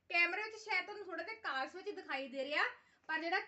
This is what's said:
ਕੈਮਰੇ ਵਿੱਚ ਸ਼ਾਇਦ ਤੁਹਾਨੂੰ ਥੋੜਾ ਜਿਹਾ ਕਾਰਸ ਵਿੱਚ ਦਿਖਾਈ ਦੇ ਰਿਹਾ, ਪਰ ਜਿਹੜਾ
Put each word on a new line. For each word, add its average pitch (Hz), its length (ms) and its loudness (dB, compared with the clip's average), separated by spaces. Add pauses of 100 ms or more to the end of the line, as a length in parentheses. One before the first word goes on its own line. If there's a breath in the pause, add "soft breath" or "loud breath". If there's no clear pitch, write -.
(100)
ਕੈਮਰੇ 349 320 4
ਵਿੱਚ 440 140 -6
ਸ਼ਾਇਦ 415 280 0
ਤੁਹਾਨੂੰ 403 200 -8
ਥੋੜਾ 339 180 -4
ਜਿਹਾ 427 200 -6
ਕਾਰਸ 269 320 0
ਵਿੱਚ 381 160 -8
ਦਿਖਾਈ 294 380 -4
ਦੇ 262 160 -2
ਰਿਹਾ, 302 200 2 (440 loud breath)
ਪਰ 311 120 2
ਜਿਹੜਾ 339 280 4